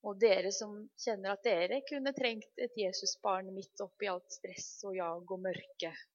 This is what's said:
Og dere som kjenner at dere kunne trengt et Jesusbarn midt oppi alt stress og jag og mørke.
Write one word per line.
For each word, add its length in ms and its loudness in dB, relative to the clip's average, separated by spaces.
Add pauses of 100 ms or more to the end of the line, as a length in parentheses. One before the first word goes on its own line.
Og 180 -2
dere 320 8
som 200 -6 (280)
kjenner 320 0
at 120 -4
dere 420 4
kunne 260 -2
trengt 500 -2
et 140 -6
Jesusbarn 760 0
midt 280 -8
oppi 280 -4
alt 260 -6
stress 320 -12 (180)
og 100 -4
jag 380 -4
og 80 -6
mørke. 480 -4 (240)